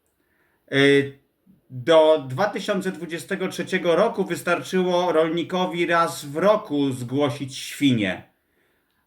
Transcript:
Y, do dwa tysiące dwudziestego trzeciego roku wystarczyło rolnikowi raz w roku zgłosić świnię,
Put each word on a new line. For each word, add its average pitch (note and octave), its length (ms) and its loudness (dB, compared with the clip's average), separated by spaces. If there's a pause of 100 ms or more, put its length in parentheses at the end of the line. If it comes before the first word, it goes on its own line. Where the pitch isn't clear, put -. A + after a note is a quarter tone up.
(720)
Y, C#3 460 2 (500)
do D3+ 580 4
dwa F3 220 -2
tysiące F#3+ 420 -4
dwudziestego F3 560 -8
trzeciego F3 480 -2
roku G#3 300 0
wystarczyło F3 840 0
rolnikowi E3+ 760 0
raz E3 400 0
w C#3+ 120 -10
roku E3 540 2
zgłosić C3 680 -4
świnię, G#2+ 680 0 (840)